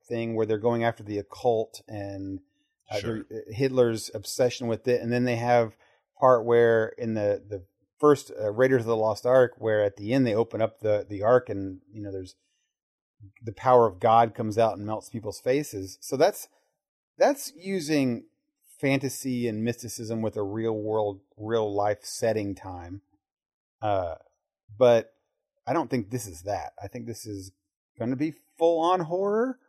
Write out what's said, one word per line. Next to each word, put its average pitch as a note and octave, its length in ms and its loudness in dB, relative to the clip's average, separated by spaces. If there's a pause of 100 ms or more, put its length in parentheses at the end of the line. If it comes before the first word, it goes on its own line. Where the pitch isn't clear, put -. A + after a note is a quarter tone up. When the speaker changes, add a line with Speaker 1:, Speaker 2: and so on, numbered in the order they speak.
Speaker 1:
thing A#2 260 -4
where A2 120 0
they're A2 100 0
going A#2 260 0
after A#2 200 -2
the G2+ 160 -6
occult - 680 -2
and, G2 520 -10 (500)
uh, G#2+ 100 -6
Speaker 2:
Sure. A2 300 -6
Speaker 1:
the, A2 240 -14
Hitler's B2 640 0
obsession A#2+ 520 -2
with A2+ 200 -4
it. B2 120 2
And A#2 140 -4
then B2 120 0
they B2 100 -2
have A#2 400 2 (440)
part B2+ 240 6
where A#2 440 4 (100)
in A2+ 160 -6
the, G#2 340 -2
the G2 160 -10 (360)
first, D3 320 4
uh, G#2 200 -4
Raiders C3 300 4
of A2 60 -6
the A#2 100 2
Lost A2 300 0
Ark, B2+ 320 6
where G#2+ 240 2
at G2+ 140 -2
the G#2 140 -6
end C3+ 140 2
they A2 80 0
open A2+ 260 0
up A2 200 -2
the, G#2 280 0
the G2+ 140 -8
Ark B2 280 4
and, F#2+ 320 -8 (120)
you G#2+ 80 -14
know, G2+ 100 -10
there's F#2+ 220 -12 (1080)
the A2 100 -10
power B2+ 320 6
of F2+ 140 -2
God A2+ 340 4
comes A2 240 -6
out A2 180 2
and G2+ 120 -12
melts G#2+ 220 -8
people's G#2 300 -10
faces. B2+ 640 -4
So - 160 -8
that's, F3+ 300 2 (720)
that's F3+ 360 0
using D3+ 720 -2 (540)
fantasy C3 680 -2
and G#2+ 160 -4
mysticism A2+ 580 -6
with A2 140 -4
a G#2+ 80 -4
real A2 320 -4
world, G#2+ 460 -4 (160)
real G#2+ 360 -2
life G2+ 300 0
setting G#2+ 500 -4
time. F#2 480 -14 (800)
Uh, F#2+ 340 -2 (600)
but A#2+ 360 4 (520)
I B2 80 -4
don't C#3+ 160 -2
think A2+ 220 -4
this A2 160 -8
is E2+ 160 -16
that. F2+ 300 -6 (100)
I G2+ 60 -12
think A#2 180 -14
this A2+ 180 -14
is G2 260 -12 (460)
gonna B2 200 -4
be D3+ 160 -4 (260)
full E3 220 4
on F3+ 180 2
horror, G3+ 580 -2 (120)